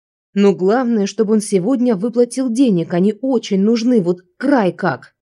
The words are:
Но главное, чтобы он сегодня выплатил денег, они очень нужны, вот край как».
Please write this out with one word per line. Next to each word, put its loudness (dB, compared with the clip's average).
Но 4
главное, 0
чтобы -2
он 2
сегодня 0
выплатил -2
денег, 0
они 2
очень -2
нужны, 2
вот -2
край 0
как». -6